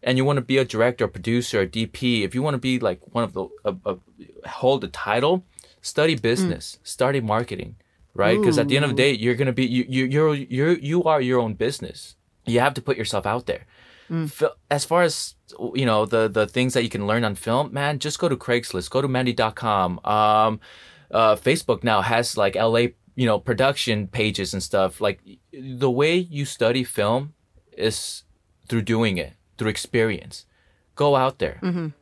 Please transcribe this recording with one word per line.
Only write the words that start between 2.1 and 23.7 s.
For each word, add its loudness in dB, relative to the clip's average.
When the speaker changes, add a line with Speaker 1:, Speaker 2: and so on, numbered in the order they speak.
Speaker 1:
if -4
you -2
wanna -2
be, 0
like, -2
one 2
of -8
the, -4
uh, 0
uh, -4
hold 0
the -8
title, 0
study 0
Speaker 2:
Mm. -8
Speaker 1:
business, -2
study 0
marketing, -4
right? 4
'Cause 4
at 2
the 2
end 4
of 2
the 2
Speaker 2:
Ooh. 6
Speaker 1:
day, 4
you're 0
gonna 0
be, 0
you, 0
you, 0
you're, 2
you're, 0
you -2
are 4
your 2
own -2
business. -6
You 2
have 2
to -6
put -2
yourself -4
out -4
there. -6
Speaker 2:
Mm. -4
Speaker 1:
Fil-, -2
as -2
far 2
as, -2
you 0
know, 4
the, 2
the 2
things 0
that 2
you -2
can -4
learn 2
on 0
film, -2
man, -2
just -6
go 0
to 0
Craigslist, -2
go 0
to 0
mandy 0
dot 0
com. 0
Um, 2
uh, 4
Facebook 0
now 4
has, 0
like, 0
L 2
A, 0
you 0
know, 2
production 0